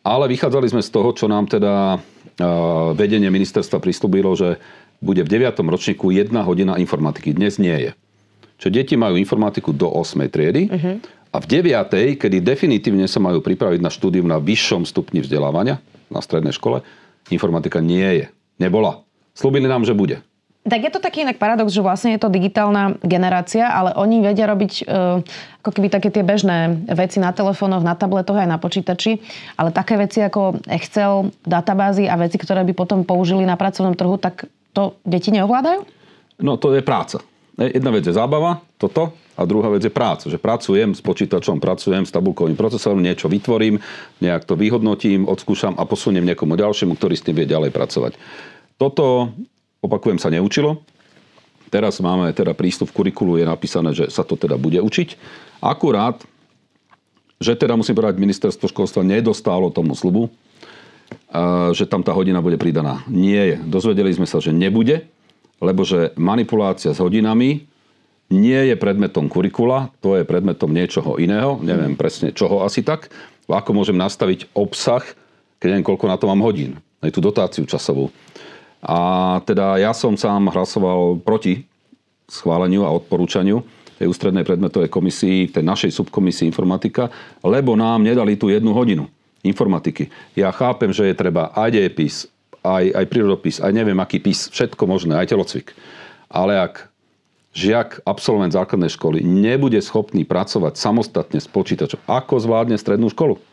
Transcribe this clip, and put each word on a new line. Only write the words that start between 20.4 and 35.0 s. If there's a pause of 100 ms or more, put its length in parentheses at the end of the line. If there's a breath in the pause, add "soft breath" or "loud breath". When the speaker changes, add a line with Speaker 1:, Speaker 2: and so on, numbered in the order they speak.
Speaker 2:
Tak
je
to
taký
inak
paradox,
že
vlastne
je
to
digitálna
generácia,
ale
oni
vedia
robiť,
e, (760 loud breath)
ako
keby
také
tie
bežné (160)
veci
na
telefónoch,
na
tabletoch
aj
na
počítači, (400 loud breath)
ale
také
veci
ako
Excel, (100)
databázy
a
veci,
ktoré
by
potom
použili
na
pracovnom
trhu,
tak (240)
to